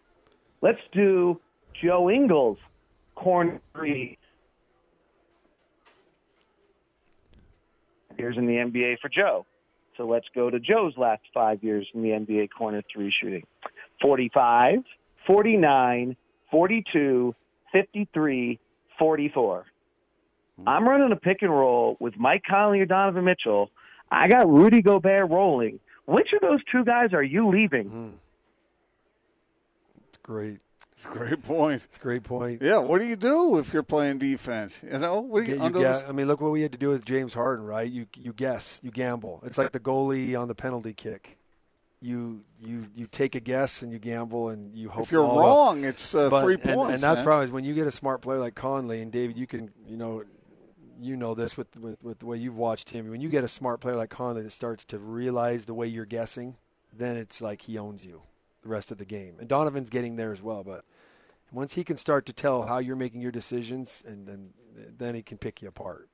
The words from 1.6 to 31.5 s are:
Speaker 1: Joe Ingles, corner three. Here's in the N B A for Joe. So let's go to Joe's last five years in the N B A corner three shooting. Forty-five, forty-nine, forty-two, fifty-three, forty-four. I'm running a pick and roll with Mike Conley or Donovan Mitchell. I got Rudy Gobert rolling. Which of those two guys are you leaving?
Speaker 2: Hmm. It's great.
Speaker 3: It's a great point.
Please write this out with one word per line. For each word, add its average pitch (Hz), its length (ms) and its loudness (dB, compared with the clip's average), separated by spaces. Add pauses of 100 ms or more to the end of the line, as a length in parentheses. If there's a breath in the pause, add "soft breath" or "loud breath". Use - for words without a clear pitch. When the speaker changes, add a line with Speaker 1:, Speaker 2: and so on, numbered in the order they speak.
Speaker 1:
Joe 175 360 2
Ingles, 170 480 4 (580)
corner 175 440 0 (140)
three. 135 440 -6 (4000)
Here's 120 200 -6
in 123 100 0
the 120 100 2
N 120 120 -2
B 123 160 -2
A 123 160 -2
for 143 80 -8
Joe. 143 360 0 (520)
So 120 80 -6
let's 117 280 0
go 123 160 0
to 120 100 -2
Joe's 170 380 0
last 117 260 0 (100)
five 110 300 0
years 104 300 -2
in 113 80 -6
the 110 120 0
N 107 100 -2
B 107 160 0
A 104 80 0
corner 107 340 -6 (100)
three 101 200 -6
shooting. 95 340 -4 (560 loud breath)
Forty-five, 127 840 4 (420)
forty-nine, 139 920 4 (360)
forty-two, 147 840 2 (360)
fifty-three, 151 880 0 (400)
forty-four. 143 680 0 (1000)
I'm 170 220 4
running 269 240 4
a 190 60 0
pick 190 240 0
and 185 100 2
roll 123 480 4
with 107 180 -6
Mike 135 320 2
Conley 202 300 4
or 190 60 2
Donovan 185 400 2
Mitchell. 107 440 2 (400 soft breath)
I 170 200 4
got 226 200 8
Rudy 208 320 10
Gobert 196 480 4
rolling. 143 500 2 (260 soft breath)
Which 196 280 2
of 415 80 4
those 294 200 4 (100)
two 247 140 2
guys 240 280 2
are 151 100 4
you 180 260 2
leaving? 175 400 2
Speaker 2:
Hmm. 113 200 -10 (2000)
It's - 160 -20
great. 107 380 -10 (320)
Speaker 3:
It's - 120 -20
a - 40 -18
great 120 340 -6
point. 156 400 0